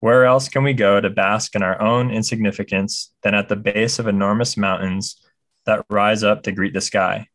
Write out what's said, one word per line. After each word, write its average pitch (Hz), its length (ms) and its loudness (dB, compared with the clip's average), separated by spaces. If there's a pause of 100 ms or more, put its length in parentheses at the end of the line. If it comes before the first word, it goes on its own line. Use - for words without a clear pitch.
Where 127 260 4
else 131 240 2
can 135 140 0
we 139 100 0
go 101 260 4
to 98 80 0
bask 104 460 -2
in 101 80 0
our 92 180 -2
own 120 300 2
insignificance 104 1120 -4
than 104 120 0
at 101 140 0
the 104 80 -2
base 104 420 -2
of 117 80 -4
enormous 104 480 0
mountains 95 600 -4 (480)
that - 240 0
rise 104 340 2
up 104 200 2
to 101 100 -6
greet 95 220 -4
the 95 80 -2
sky? 98 520 -2